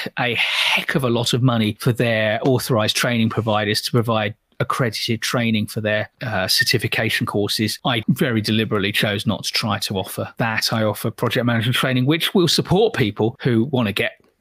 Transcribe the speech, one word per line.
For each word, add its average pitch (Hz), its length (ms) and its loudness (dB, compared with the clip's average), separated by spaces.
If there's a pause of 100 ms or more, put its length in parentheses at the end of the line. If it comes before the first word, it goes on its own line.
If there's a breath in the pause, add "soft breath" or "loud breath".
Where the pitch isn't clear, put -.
(200)
a 120 160 0
heck - 580 0
of 135 120 0
a 120 40 2
lot 117 220 0
of 120 100 2
money 113 380 2
for 127 140 2
their 110 520 0
authorized 120 520 2
training 117 320 2
providers 107 540 0
to - 80 -8
provide 110 440 0 (240)
accredited 117 640 -2
training 113 460 0
for - 120 -8
their, 107 300 0 (120)
uh, 95 280 -2
certification - 760 0
courses. 104 600 -2
I 117 240 0
very 127 320 2
deliberately 107 500 0
chose 104 340 -2
not 107 200 -2
to - 80 -4
try 101 260 -2
to - 180 -4
offer - 380 -6
that. 113 380 -2
I 113 100 0
offer 107 280 -2
project 120 340 -2
management 120 320 0
training, 127 280 0
which 160 280 0
will 170 160 4
support - 440 2
people 107 460 0
who 120 320 2
wanna 120 220 0
get - 280 -4 (200)